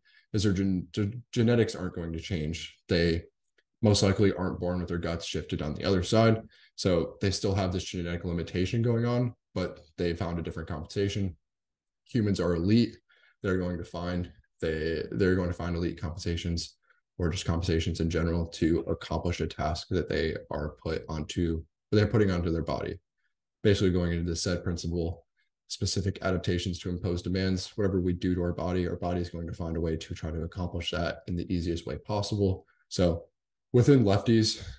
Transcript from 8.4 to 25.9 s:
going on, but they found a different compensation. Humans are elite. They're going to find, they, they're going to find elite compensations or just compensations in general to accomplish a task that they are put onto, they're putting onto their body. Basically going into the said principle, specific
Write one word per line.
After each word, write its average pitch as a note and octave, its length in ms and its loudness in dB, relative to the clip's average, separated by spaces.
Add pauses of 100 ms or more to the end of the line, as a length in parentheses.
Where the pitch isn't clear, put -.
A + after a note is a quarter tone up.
going A#2 240 2
on, A#2+ 280 0 (220)
but F#2 240 -4 (180)
they F2 160 0
found E2+ 240 -4
a D#2+ 60 -4
different D#2+ 260 -8
compensation. G2 680 -2 (680)
Humans G#2 340 2
are F2 160 2
elite. G#2 420 4 (440)
They're F#2+ 160 0
going F2+ 200 -2
to E2+ 80 -8
find, F2 440 -4 (300)
they, D#2+ 520 -2
they're F#2 240 4
going F2+ 120 0
to F2 60 -2
find F2 200 -4
elite E2+ 280 -4
compensations E2+ 720 -4 (420)
or F2 120 2
just F#2 160 -4
compensations E2+ 560 0
in E2 80 0
general E2+ 380 0
to E2 340 2
accomplish E2 580 -4
a D#2 80 -2
task D2+ 440 -4
that F2 180 0
they D#2+ 260 0 (160)
are D2 320 -6
put D#2+ 240 -4
onto, D#2+ 560 -2 (300)
they're G#2+ 120 6
putting G#2 260 4
onto F2 200 0
their E2 120 0
body. - 360 -4 (640)
Basically G2 280 6
going F2 200 2
into E2+ 180 -2
the E2+ 60 -2
said F2+ 260 -2
principle, E2+ 640 -4 (440)
specific F#2+ 520 -2